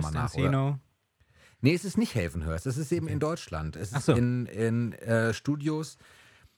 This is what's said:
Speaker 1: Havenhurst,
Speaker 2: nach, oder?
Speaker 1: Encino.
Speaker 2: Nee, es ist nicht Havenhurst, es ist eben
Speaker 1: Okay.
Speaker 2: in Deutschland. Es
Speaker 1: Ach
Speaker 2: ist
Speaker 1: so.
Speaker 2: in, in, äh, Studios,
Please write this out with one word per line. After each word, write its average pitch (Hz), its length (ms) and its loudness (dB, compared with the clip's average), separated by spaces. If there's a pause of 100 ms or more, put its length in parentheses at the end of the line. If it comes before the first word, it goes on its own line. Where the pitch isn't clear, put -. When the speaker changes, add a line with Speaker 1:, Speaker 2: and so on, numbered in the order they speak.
Speaker 1:
Havenhurst, 151 100 -4
Speaker 2:
nach, 156 220 -2
oder? 135 100 2
Speaker 1:
Encino. 135 340 2 (800)
Speaker 2:
Nee, 139 120 6
es 175 100 0
ist 196 140 -4
nicht 220 180 0
Havenhurst, 82 520 0
es 127 100 -2
ist 151 140 -6
eben 165 160 0
Speaker 1:
Okay. 151 60 -2
Speaker 2:
in 147 60 -2
Deutschland. 135 560 -4
Es 95 180 -8
Speaker 1:
Ach 147 60 -4
Speaker 2:
ist 131 60 -4
Speaker 1:
so. 156 80 6
Speaker 2:
in, 123 320 2
in, 113 480 0
äh, 113 400 2
Studios, 151 640 -4 (600)